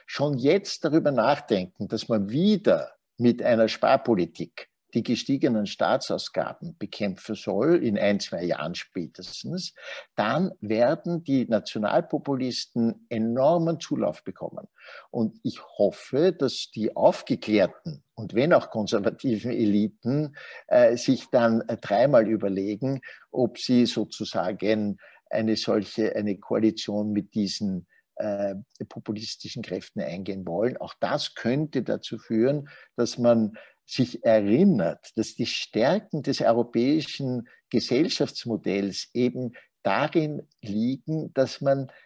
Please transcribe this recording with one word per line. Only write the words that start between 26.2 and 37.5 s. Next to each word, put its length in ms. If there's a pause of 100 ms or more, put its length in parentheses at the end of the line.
Koalition 760
mit 220
diesen, 520 (280)
äh, 400 (340)
populistischen 760
Kräften 380
eingehen 460
wollen. 320
Auch 220
das 340
könnte 480
dazu 360
führen, 520 (240)
dass 240
man 400 (300)
sich 360
erinnert, 920
dass 220
die 100
Stärken 800
des 160
europäischen 1080 (240)